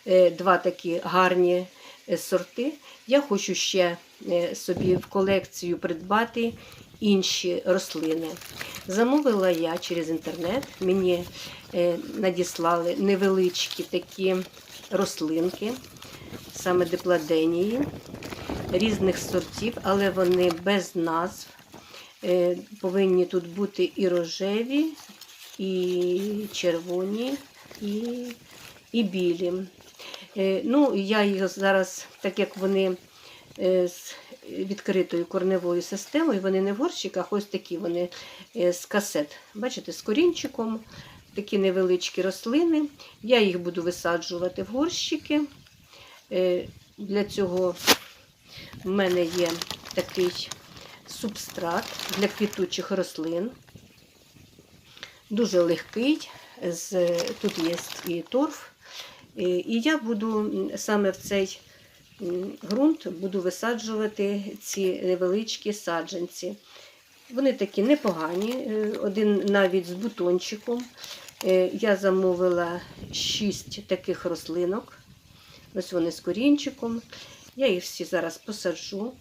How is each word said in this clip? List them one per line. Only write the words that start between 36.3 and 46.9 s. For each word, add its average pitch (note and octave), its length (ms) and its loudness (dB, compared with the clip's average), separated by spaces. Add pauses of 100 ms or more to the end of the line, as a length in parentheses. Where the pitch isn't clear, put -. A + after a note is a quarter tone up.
вони F#3+ 200 2
не G3 120 2
в - 20 -6
горщиках, G#3 580 -2
ось G3+ 120 0
такі F#3 320 -6
вони, F3 320 -2 (460)
е, F3+ 180 2
з - 120 -10
касет. - 500 -2 (180)
Бачите, A3 380 -6
з - 100 -12
корінчиком, A3+ 800 0 (560)
такі G3+ 220 -2
невеличкі F#3 640 2
рослини. D4 640 2 (360)
Я A#3 200 6
їх F#3 180 4
буду F3 240 -4
висаджувати F3 800 -2
в F#3 40 -12
горщики. D4+ 720 -2 (920)
Е, F3+ 360 2 (300)